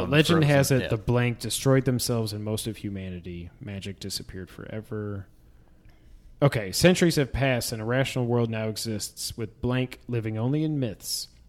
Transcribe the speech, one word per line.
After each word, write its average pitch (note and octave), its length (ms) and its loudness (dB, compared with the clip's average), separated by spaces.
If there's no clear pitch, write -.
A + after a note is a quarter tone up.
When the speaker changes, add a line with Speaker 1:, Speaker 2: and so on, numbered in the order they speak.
Speaker 1:
found B2+ 100 -2
Speaker 2:
legend D#3+ 320 4
Speaker 1:
frozen. C#3+ 120 4
Speaker 2:
has C#3 140 4
it B2+ 120 4
Speaker 1:
Yeah. E2+ 80 -4
Speaker 2:
the A#2 60 2
blank A#2+ 440 0
destroyed C3 460 2
themselves A#2 460 0
and G#2 120 -8
most G#2+ 240 -4
of G#2+ 80 -6
humanity. F2+ 760 -10
Magic G2 380 -10
disappeared F#2 500 -10
forever. G#2 800 -8
Okay, G#2+ 300 2
centuries F3 420 6
have C#3 180 0
passed B2+ 380 0
and A2+ 100 -4
a G#2+ 40 -6
rational B2+ 420 0
world A#2 240 2
now A2 160 -4
exists, - 720 -6
with - 260 -8
blank B2+ 460 0
living A2 280 -2
only C3+ 280 0
in D#3 160 0
myths - 480 -4